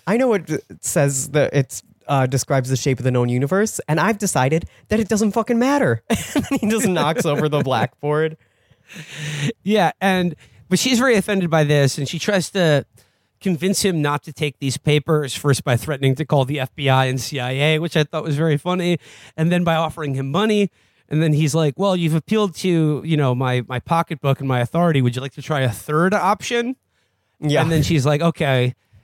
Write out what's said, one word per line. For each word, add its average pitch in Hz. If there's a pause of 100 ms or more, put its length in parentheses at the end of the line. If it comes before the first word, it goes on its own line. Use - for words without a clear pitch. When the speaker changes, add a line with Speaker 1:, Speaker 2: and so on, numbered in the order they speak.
Speaker 1:
I 196
know 247
it 160 (300)
says 139
that 143
it's, - (260)
uh, 139
describes 131
the 131
shape 131
of 123
the 127
known 123
universe, 143
and 156
I've 208
decided 156 (200)
that 214
it 214
doesn't 214
fucking 233
matter." 247
<laughs> - (240)
And 277
he 208
just 214
knocks 160
over 151
the 147
blackboard. 147 (1300)
Speaker 2:
Yeah, 196 (100)
and, 185 (340)
but 180
she's 247
very 247
offended 196
by 156
this, 143
and 143
she 170
tries 196
to 156 (560)
convince 185
him 180
not 147
to 156
take 147
these 135
papers, 151
first -
by 127
threatening 135
to 147
call 139
the 139
F 127
B 139
I 131
and 131
C 131
I 123
A, 147
which 170
I 156
thought 156
was 151
very 156
funny, 175 (380)
and 165
then 175
by 165
offering 156
him 135
money. 202 (380)
And 156
then 160
he's 151
like, 156
"Well, 190
you've 165
appealed 202
to, 160
you 160
know, 135
my, 127
my 127
pocketbook 160
and 135
my 127
authority. 160
Would 123
you 127
like 139
to 143
try 147
a 131
third 156
option?" 226 (640)
Speaker 1:
Yeah. 147
Speaker 2:
And 165
then 160
she's 143
like, 151
"Okay, 131 (300)